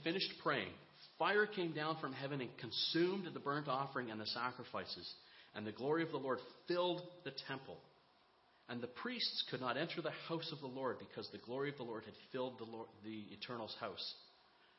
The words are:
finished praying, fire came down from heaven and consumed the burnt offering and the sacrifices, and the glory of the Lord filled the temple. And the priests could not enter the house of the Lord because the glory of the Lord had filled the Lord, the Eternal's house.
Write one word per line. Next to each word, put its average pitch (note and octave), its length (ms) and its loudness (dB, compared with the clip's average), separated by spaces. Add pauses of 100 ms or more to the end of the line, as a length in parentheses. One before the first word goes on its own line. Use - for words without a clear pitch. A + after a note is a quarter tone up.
finished F3+ 280 2 (120)
praying, B2 260 4 (480)
fire G3+ 280 8
came F3+ 280 2
down D3+ 280 2
from C3+ 120 -2
heaven C#3 280 0
and A#2 80 -2 (100)
consumed E3+ 760 4
the C3+ 60 -4
burnt D3 280 2
offering C3 440 2
and G#2+ 80 -2
the G#2+ 80 -2
sacrifices, A2 840 -2 (460)
and G#2+ 100 -2
the G#2+ 60 -2
glory D3+ 320 2
of - 80 -2
the D3 60 0
Lord C3 220 2 (280)
filled F3 340 4 (220)
the C3+ 80 -4 (160)
temple. C3+ 300 -4 (920)
And A#2+ 140 -4
the A#2+ 60 -2
priests - 600 0
could C3+ 120 0
not B2 160 4
enter E3 240 0
the D3+ 100 0 (160)
house E3 240 -2
of D3 80 -6
the C#3 80 -6
Lord B2+ 320 0
because G#2 320 -6
the G#2 60 -8
glory C3+ 320 0
of C#3 80 -6
the B2+ 60 -6
Lord A2+ 200 -4
had G2+ 120 -12 (160)
filled B2+ 260 0
the A#2 80 -6
Lord, A2+ 220 -8 (160)
the A2 280 -6
Eternal's G#2+ 480 -4
house. G2 360 -4 (640)